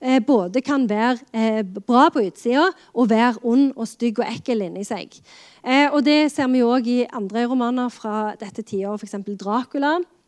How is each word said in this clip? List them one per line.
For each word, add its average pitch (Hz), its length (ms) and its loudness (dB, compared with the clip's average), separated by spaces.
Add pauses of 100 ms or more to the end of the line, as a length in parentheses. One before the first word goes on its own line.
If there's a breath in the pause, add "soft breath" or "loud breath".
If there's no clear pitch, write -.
eh, 262 180 2
både 220 440 2
kan 269 240 0
være, 226 320 0 (140)
eh, 220 300 0
bra 233 460 2
på 254 200 0
utsida 277 420 0 (220 soft breath)
og 233 160 2
være 226 340 2
ond 262 320 2
og 226 120 -6
stygg 233 320 -4
og 233 60 -2
ekkel 226 360 -4
inni 180 240 -8
seg. 202 240 -8 (540 loud breath)
Eh, 277 280 2
og 294 120 2
det 294 280 4
ser 277 160 -2
vi 254 120 2
jo 233 100 4
også 240 180 0
i 240 240 0
andre 226 360 -4
romaner 247 440 -2
fra 214 440 -6
dette 214 280 -12
tiåret, 202 360 -6
for 208 80 -14
eksempel 202 300 -10
Dracula, 262 640 -2 (280)